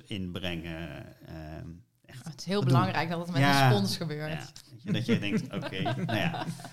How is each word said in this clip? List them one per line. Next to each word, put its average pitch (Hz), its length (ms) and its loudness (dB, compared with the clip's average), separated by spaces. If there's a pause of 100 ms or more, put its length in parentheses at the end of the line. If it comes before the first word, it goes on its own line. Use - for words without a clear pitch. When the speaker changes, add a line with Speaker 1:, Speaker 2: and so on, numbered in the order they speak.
Speaker 1:
inbrengen, 85 1000 -6 (220)
ehm, 80 400 -10 (380)
echt 123 200 -16
Speaker 2:
Het 160 140 -12
is - 60 -12
heel 196 140 0
Speaker 1:
gedoe. 131 140 4
Speaker 2:
belangrijk - 360 4
dat 170 100 -2
het 170 120 -6
met 151 100 2
Speaker 1:
Ja. 139 280 8
Speaker 2:
een - 60 8
spons - 220 2
gebeurt. 151 340 -4
Speaker 1:
Ja, 151 160 -6 (220)
weet - 140 -18
je, - 80 -4
dat 110 140 2
je - 140 4
denkt, 101 340 -2
Speaker 2:
<laughs> 101 100 -6
Speaker 1:
oké, 95 180 -4 (240)
nou - 120 0
ja. - 280 0 (280)